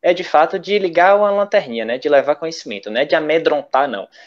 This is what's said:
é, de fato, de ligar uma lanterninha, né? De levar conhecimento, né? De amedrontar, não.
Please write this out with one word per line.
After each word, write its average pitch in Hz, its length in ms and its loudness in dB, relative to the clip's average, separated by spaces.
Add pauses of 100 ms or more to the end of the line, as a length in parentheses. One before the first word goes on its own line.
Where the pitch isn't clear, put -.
é, 175 100 2
de 180 100 -4
fato, 165 360 0
de 190 180 -2
ligar 185 380 4
uma 208 160 2
lanterninha, 190 540 -2
né? 117 120 -4
De 143 120 -4
levar 143 260 4
conhecimento, 127 560 -10
né? 123 140 -2
De 156 100 -2
amedrontar, 151 760 -2
não. 101 160 -8 (220)